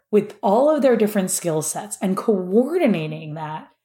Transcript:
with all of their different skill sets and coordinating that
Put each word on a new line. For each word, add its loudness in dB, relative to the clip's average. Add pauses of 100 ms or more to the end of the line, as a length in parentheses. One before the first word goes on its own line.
(100)
with 0
all 4
of 2
their 4
different 0
skill -2
sets -8
and 0
coordinating 0
that -10 (160)